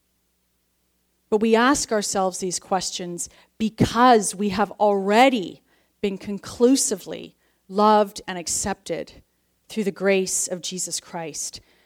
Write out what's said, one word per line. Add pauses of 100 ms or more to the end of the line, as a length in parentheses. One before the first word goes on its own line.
(1300)
But
we
ask
ourselves
these
questions (300)
because
we
have
already (380)
been
conclusively (320)
loved
and
accepted (460)
through
the
grace
of
Jesus
Christ. (260)